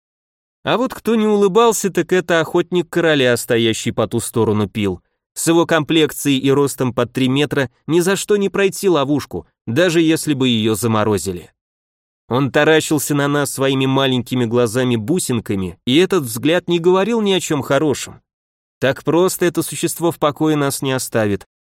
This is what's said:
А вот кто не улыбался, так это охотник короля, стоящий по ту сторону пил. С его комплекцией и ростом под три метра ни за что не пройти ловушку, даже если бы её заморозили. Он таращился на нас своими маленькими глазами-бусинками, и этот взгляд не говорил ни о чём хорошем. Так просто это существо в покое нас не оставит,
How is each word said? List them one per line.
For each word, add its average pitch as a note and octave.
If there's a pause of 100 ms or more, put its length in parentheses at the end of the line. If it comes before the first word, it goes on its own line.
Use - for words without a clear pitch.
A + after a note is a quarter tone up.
(640)
А E3
вот C4
кто -
не G#3+
улыбался, G#3
так E3
это F3+
охотник F3
короля, D3
стоящий A#2
по A2+
ту A#2
сторону G#2+
пил. G2 (320)
С -
его E3
комплекцией D3+
и C3+
ростом C3+
под A#2+
три C3
метра C#3 (180)
ни E3
за F#3+
что G#3
не G3
пройти G3
ловушку, C#3 (180)
даже E3
если D#3
бы C3
её A2
заморозили. G2+ (760)
Он C3
таращился D3+
на C#3+
нас C#3+
своими C3+
маленькими B2+
глазами-бусинками, A#2
и C3+
этот F3+
взгляд B2+
не F3
говорил F#3+
ни G3+
о F#3
чём D3
хорошем. C#3 (580)
Так C3+
просто F3
это E3
существо E3
в -
покое D#3
нас C#3
не C3+
оставит, A2 (200)